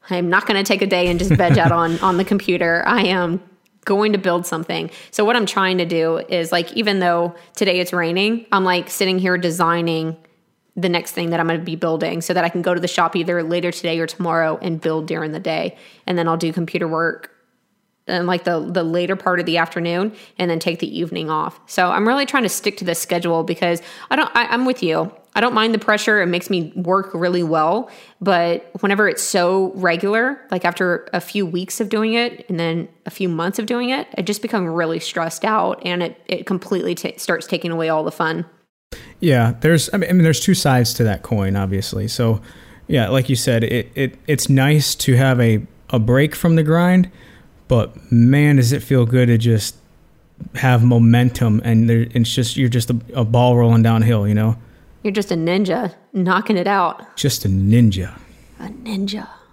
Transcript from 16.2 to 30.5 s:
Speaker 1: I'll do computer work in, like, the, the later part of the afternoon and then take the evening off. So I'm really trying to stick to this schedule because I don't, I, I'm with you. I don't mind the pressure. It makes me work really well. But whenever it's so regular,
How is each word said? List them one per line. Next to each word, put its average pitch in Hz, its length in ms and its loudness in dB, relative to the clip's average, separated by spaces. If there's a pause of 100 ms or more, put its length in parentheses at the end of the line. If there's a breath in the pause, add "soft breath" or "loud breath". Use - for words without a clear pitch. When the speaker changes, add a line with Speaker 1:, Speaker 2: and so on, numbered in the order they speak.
Speaker 1:
I'll 165 100 0
do 165 140 -2
computer 170 380 -4
work 165 400 -4 (760)
in, 180 180 -2
like, 175 180 0
the, 170 160 0
the 170 240 -4
later 175 320 -2
part 180 240 -2
of 170 60 -4
the 165 120 -2
afternoon 170 560 -2 (260 loud breath)
and 180 100 0
then 165 100 -2
take 175 200 -4
the - 200 -6
evening 170 300 -6
off. 156 380 -6
So 180 240 0
I'm 202 160 2
really 277 180 0
trying 269 180 0
to 185 60 -2
stick - 280 -6
to - 80 -10
this 170 140 -2
schedule 170 440 -2
because 170 380 -2 (280 loud breath)
I 262 60 0
don't, 294 200 -2
I, 233 120 2
I'm 247 180 -2
with 254 160 -2
you. 160 300 -2 (220)
I 208 60 2
don't 240 140 2
mind 226 200 2
the 220 60 -2
pressure. 214 420 0
It 175 40 2
makes 175 240 -4
me 175 260 -4
work 185 380 -2
really 180 300 -2
well. 165 460 0 (300 loud breath)
But 170 500 0 (120)
whenever 202 260 2
it's - 160 -2
so 185 520 0
regular, 202 680 0 (100)